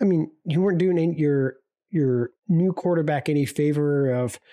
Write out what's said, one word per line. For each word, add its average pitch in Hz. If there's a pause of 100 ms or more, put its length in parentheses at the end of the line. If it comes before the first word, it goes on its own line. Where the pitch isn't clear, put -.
I 254
mean, 170 (120)
you 165
weren't 190
doing 175
any, 165
your, 143 (320)
your 127 (180)
new 180
quarterback 160
any 147
favor 147
of 123 (120)